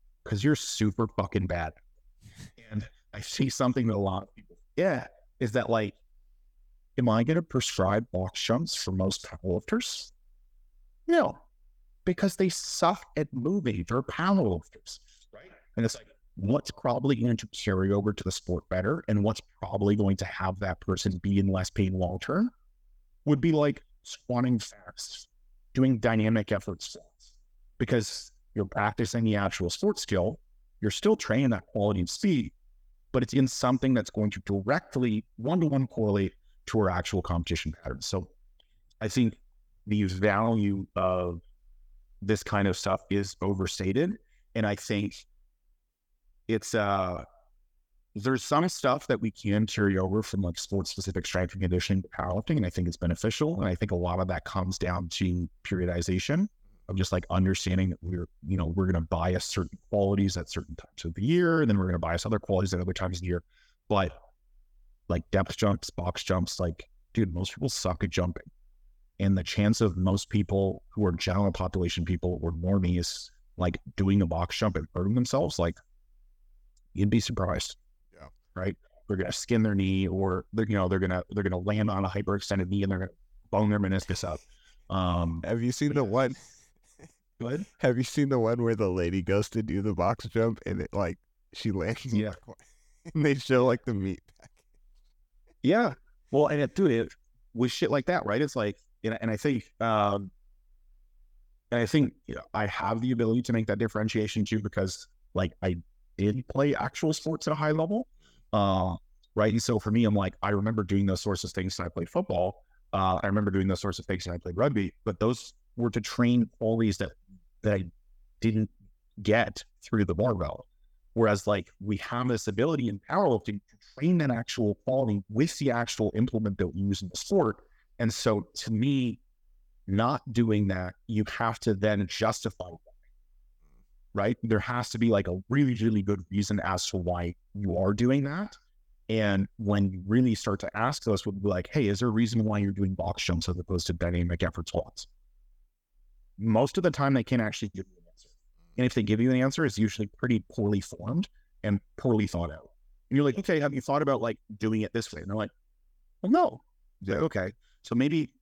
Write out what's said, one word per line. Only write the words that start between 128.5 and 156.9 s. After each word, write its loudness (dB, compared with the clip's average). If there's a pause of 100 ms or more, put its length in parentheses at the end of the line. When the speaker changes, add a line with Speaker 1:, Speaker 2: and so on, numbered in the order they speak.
Speaker 1:
to -6
me, 0 (640)
not 0
doing 4
that, -4 (120)
you 2 (140)
have 0
to 2
then 0
justify -4
that, -20 (1200)
right? 2
There 2
has -2
to -6
be, 4
like, 4
a -2 (100)
really, 4
really 2
good 0
reason 0
as -2
to -2
why -2 (200)
you -2
are 2
doing 2
that. -8 (520)
And 2
when 2
you -10
really 4
start -2
to -8
ask -2
those, 0
would -6
be 2
like, -2
"Hey, 2
is 0
there 0
a 0
reason 2
why 0
you're 0
doing 0
box -4
jumps 0
as -2
opposed -4
to -2
dynamic 0
effort -4
squats?" -8 (1300)
Most 2
of -2
the 6
time, 2
they 4
can't 0
actually -4
give -10
you -20
an -20
answer. -20 (500)
And 4
if 0
they 2
give 2
you 4
an 4
answer, 2
it's -2
usually 0
pretty 0
poorly 0
formed -4 (360)
and 2 (160)
poorly 2
thought -4
out. -20 (400)
And 0
you're 4
like, 0
"Okay, 0
have 0
you -4
thought 0
about, 0
like, -4 (180)
doing 0
it -4
this -4
way?" -12
And -12
they're -4
like, -4 (720)
"Well, 0
no." 2 (360)